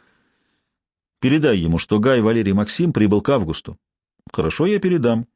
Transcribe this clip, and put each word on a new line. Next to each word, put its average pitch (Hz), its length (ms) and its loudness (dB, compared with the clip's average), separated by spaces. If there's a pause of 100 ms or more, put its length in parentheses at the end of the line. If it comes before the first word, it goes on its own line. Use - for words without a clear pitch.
(1200)
Передай 135 380 2
ему, 82 200 0
что 104 220 -2
Гай 127 200 2
Валерий 110 320 2
Максим 107 400 -2
прибыл 104 280 2
к - 80 -4
Августу. 101 500 -4 (540)
Хорошо, 160 340 -2
я 202 140 0
передам. 123 560 0